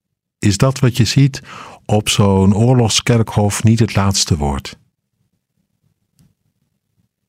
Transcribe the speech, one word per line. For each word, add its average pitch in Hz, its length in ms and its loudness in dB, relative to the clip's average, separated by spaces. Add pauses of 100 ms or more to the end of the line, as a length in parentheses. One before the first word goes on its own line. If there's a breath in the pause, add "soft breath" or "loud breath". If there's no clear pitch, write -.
(400)
Is 104 180 0
dat 135 220 0
wat 123 180 0
je 113 80 2
ziet 135 360 0 (440 loud breath)
op 107 240 -2
zo'n 98 460 2
oorlogskerkhof 113 1080 0
niet 113 160 2
het 110 160 0
laatste 98 420 -2
woord? 71 400 -6 (2500)